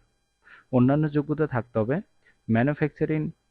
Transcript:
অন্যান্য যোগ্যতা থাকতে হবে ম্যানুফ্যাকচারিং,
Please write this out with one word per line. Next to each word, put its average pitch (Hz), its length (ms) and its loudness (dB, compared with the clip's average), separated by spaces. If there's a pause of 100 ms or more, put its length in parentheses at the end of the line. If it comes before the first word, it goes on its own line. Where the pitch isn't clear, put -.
(720)
অন্যান্য 139 400 2
যোগ্যতা 147 340 -2
থাকতে 120 320 -4
হবে 113 180 0 (540)
ম্যানুফ্যাকচারিং, 151 800 0 (200)